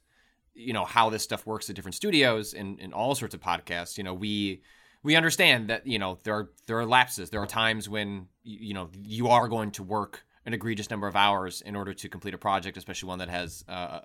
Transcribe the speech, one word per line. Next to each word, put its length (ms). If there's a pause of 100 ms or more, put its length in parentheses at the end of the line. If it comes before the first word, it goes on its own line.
(540)
you 180
know, 120
how 260
this 140
stuff 200
works 240
at 60
different 220
studios 580
in, 240
in 140
all 240
sorts 180
of 60
podcasts, 580
you 60
know, 100
we, 480 (400)
we 140
understand 520
that, 160
you 140
know, 240
there 120
are, 160 (180)
there 100
are 80
lapses. 440
There 120
are 40
times 420
when, 400 (160)
y-, 160
you 140
know, 200
you 340
are 200
going 240
to 100
work 420 (220)
an 80
egregious 340
number 200
of 80
hours 440
in 140
order 180
to 160
complete 240
a 60
project, 380
especially 320
one 100
that 100
has, 400
uh, 360